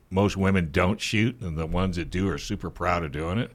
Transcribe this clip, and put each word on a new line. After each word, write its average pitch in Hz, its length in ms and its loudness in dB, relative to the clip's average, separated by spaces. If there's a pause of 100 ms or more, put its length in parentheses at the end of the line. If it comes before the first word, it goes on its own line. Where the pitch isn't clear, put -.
(100)
most 95 260 2
women 95 360 2
don't 90 280 2
shoot, 110 400 0
and 82 160 -6
the 80 100 -2
ones 87 300 0
that 82 140 -6
do 95 180 0
are 76 100 -2
super 92 320 -6
proud 87 340 0
of 71 80 -6
doing 82 260 -2
it? - 160 -4